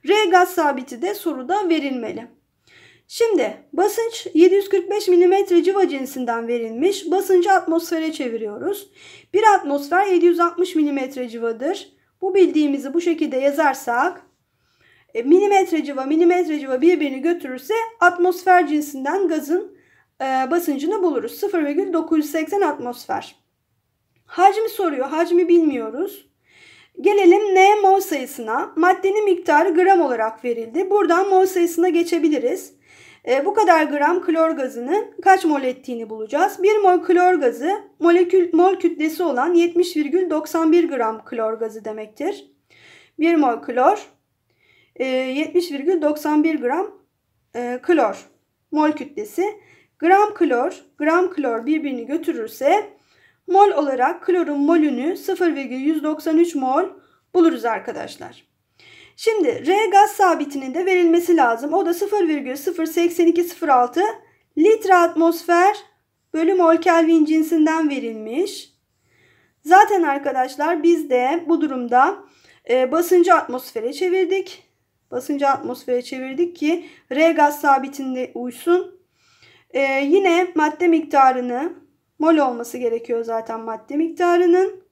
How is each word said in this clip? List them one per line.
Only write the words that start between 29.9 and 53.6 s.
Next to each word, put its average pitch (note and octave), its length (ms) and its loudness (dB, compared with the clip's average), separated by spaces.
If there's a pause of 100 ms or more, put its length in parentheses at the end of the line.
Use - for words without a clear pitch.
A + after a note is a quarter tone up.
olarak A3+ 440 -4
verildi. A#3 460 -4
Buradan G4 380 2
mol F#4+ 180 4
sayısına F4 420 0
geçebiliriz. D#4+ 880 -2 (520)
E, C#4 160 0
bu G#4 100 -2
kadar F4+ 280 4
gram D4 400 0
klor D#4+ 280 0
gazının C4+ 720 -6
kaç F#4+ 220 4
mol C#4+ 180 0
ettiğini B3 480 -8
bulacağız. C#4+ 520 -4
Bir G#4+ 140 4
mol F4+ 260 4
klor F4+ 320 4
gazı D4 460 -2 (200)
molekül, F4 540 2
mol F4+ 220 4
kütlesi E4 460 -2
olan D4+ 320 -2
yetmiş E4+ 420 2
virgül D#4 340 -2
doksan D#4 420 0
bir E4+ 160 4
gram A3 360 -4
klor A3 300 -4
gazı A3 300 -10
demektir. A3 680 -10 (680)
Bir E4 160 2
mol B3+ 280 0
klor D#4+ 440 0 (920)
e, B3+ 100 -6
yetmiş C4 680 -2
virgül D4+ 300 -2
doksan D4+ 420 0
bir D#4 160 0
gram, D4+ 300 -4 (640)
e, B3 260 -6
klor C4+ 460 -4 (440)
mol D4+ 200 0
kütlesi. F4 680 -8 (380)
Gram G4+ 360 2
klor, C#4+ 500 -4 (140)
gram F4 320 0
klor A#3+ 360 -6
birbirini C#4 400 -4
götürürse D4+ 840 -2 (560)
mol G4 240 4